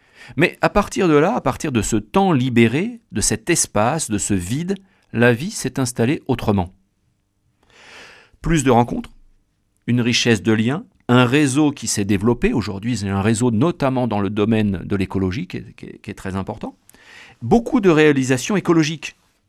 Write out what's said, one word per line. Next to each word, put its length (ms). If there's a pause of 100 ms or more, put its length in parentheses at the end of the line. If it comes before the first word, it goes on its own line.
(380)
Mais 240
à 80
partir 380
de 80
là, 180
à 80
partir 300
de 100
ce 140
temps 360
libéré, 720 (100)
de 100
cet 280
espace, 640
de 80
ce 160
vide, 400 (360)
la 220
vie 160
s'est 300
installée 480
autrement. 480 (1700)
Plus 220
de 60
rencontres, 400 (760)
une 140
richesse 420
de 80
liens, 340 (220)
un 180
réseau 460
qui 160
s'est 180
développé. 480
Aujourd'hui, 440
c'est 120
un 140
réseau 260
notamment 580
dans 120
le 100
domaine 560
de 100
l'écologie 520
qui 100
est, 180
qui 120
est, 120
qui 120
est 40
très 200
important. 420 (640)
Beaucoup 400
de 80
réalisations 680
écologiques, 600 (340)